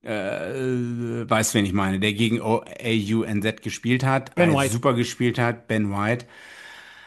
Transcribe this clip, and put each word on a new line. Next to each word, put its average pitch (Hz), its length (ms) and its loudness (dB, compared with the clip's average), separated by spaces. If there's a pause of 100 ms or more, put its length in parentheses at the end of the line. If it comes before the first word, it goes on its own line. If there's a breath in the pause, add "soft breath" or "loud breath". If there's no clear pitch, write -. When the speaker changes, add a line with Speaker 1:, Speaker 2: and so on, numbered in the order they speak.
Speaker 1:
Äh, - 60 -10
weißt, 120 1400 -2
wen 107 100 6
ich 95 80 -2
meine, 95 280 2
der 107 120 2
gegen 110 280 2
O-, 110 240 0
A 113 480 -2
U 110 100 2
N 104 180 -2
Z 110 220 -2
gespielt 123 420 -2
hat, 131 300 0
Speaker 2:
Ben 170 160 4
Speaker 1:
äh, 147 60 4
Speaker 2:
White. 135 160 2
Speaker 1:
super 127 220 2
gespielt 120 440 0
hat, 117 300 -2
Ben 107 240 0
White. 110 340 -2 (800 loud breath)